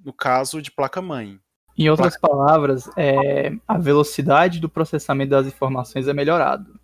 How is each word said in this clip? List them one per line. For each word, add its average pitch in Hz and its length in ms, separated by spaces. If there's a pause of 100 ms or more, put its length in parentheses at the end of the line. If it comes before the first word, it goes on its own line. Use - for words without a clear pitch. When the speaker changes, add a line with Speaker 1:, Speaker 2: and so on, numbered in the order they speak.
Speaker 1:
no 135 120
caso 135 480
de 139 80
placa-mãe. 135 680 (380)
Speaker 2:
Em 156 140
outras 156 260
Speaker 1:
Placa- 151 180
Speaker 2:
palavras, 139 640
é, 139 540 (180)
a - 80
velocidade 151 840
do 160 80
processamento 143 600
das 135 160
informações 131 600
é 143 60
melhorado. 156 680